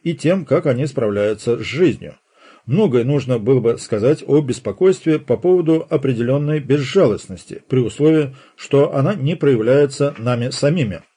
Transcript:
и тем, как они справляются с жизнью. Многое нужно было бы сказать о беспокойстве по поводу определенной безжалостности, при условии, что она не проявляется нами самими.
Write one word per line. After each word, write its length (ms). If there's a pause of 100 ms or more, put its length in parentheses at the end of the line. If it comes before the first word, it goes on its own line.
и 100
тем, 320
как 220
они 200
справляются 720
с 60
жизнью. 540 (500)
Многое 380
нужно 340
было 200
бы 200
сказать 480
о 160
беспокойстве 760
по 180
поводу 520
определенной 720
безжалостности, 1080
при 120
условии, 560 (180)
что 400
она 200
не 200
проявляется 840
нами 320
самими. 520 (140)